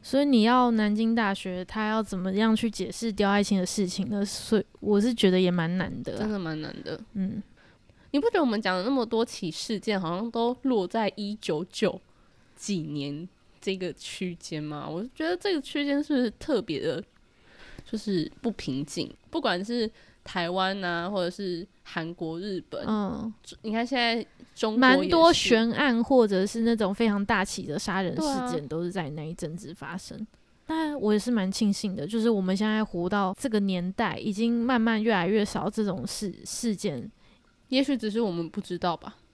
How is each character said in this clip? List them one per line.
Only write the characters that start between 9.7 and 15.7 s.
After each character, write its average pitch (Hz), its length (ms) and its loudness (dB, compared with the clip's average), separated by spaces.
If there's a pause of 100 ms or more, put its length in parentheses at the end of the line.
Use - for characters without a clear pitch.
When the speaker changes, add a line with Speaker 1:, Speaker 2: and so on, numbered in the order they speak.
Speaker 2:
件， 202 220 0
好 170 160 -2
像 226 140 -4
都 240 320 0
落 226 240 2
在 208 300 -2
一 208 240 -6
九 165 300 -2
九 185 300 -2 (540)
几 196 240 -4
年 147 500 -6 (320)
这 190 160 -4
个 180 160 -6
区 - 440 -8
间 151 260 -10
吗？ 147 260 -8
我 170 160 -6 (100)
觉 320 140 -4
得 359 80 -2
这 392 160 -4
个 311 80 0
区 285 240 -4